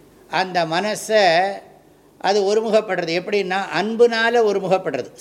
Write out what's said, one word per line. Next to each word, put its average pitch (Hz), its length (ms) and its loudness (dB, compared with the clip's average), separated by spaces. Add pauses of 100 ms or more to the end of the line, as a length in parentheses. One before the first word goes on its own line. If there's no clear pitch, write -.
(300)
அந்த 175 360 -2
மனசை 190 880 0 (640)
அது 208 240 0
ஒருமுகப்படுறது. 196 720 0
எப்படின்னா 185 460 -2 (160)
அன்புனால 226 580 2
ஒருமுகப்படுறது, 190 880 0